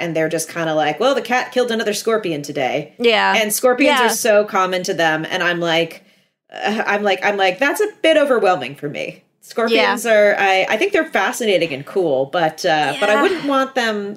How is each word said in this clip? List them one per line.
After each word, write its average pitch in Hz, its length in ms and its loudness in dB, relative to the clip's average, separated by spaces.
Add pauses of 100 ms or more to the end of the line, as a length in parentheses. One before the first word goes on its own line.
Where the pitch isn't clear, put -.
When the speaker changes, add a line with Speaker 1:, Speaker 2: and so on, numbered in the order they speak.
Speaker 1:
and 165 160 -4
they're 160 120 0
just 160 220 -4
kinda 160 240 -4
like, 151 240 0
"Well, 262 160 2
the 240 80 -2
cat 247 300 -4
killed 247 180 0
another 220 240 -2
scorpion 208 480 -2
today." 139 560 -4
Speaker 2:
Yeah. 202 380 2
Speaker 1:
And 214 180 0
scorpions 262 460 2
Speaker 2:
Yeah. 240 60 4
Speaker 1:
are 220 40 2
so 208 340 2
common 185 400 0
to 190 100 -2
them. 160 360 0
And 185 100 -2
I'm 175 200 -2
like, 165 420 -2 (500)
uh, 208 320 -4
I'm 208 200 -2
like, 190 200 0
I'm 202 120 0
like, 185 240 0
"That's 294 200 0
a 415 60 2 (160)
bit 320 140 4
overwhelming 202 580 2
for 143 140 -10
me." - 320 -10 (200)
Scorpions 220 640 0
Speaker 2:
Yeah. 226 80 4
Speaker 1:
are, 208 240 6
I, 190 320 2
I 214 80 0
think 381 160 0
they're 320 100 2
fascinating 208 720 0
and 139 100 -10
cool, 147 420 0
but, 160 380 -2
uh, 151 340 0
but 202 120 2
I 208 40 4
Speaker 2:
Yeah. - 80 2
Speaker 1:
wouldn't 339 220 0
want 269 300 0
them, 208 420 -4